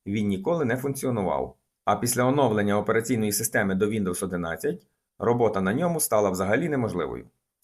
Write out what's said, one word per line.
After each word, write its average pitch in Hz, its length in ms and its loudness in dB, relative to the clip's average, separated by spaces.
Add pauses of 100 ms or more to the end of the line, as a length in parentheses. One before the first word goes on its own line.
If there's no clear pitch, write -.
він 104 220 0
ніколи 165 360 0
не 120 120 0
функціонував. 120 800 -2 (280)
А 101 120 0
після 117 280 0
оновлення 107 540 2
операційної 110 540 0
системи 104 420 0
до 95 120 2
Windows 101 380 -2
одинадцять 90 640 -4 (320)
робота 107 420 2
на 95 140 2
ньому 165 260 0
стала 107 300 2
взагалі 101 380 0
неможливою. 87 560 -2 (400)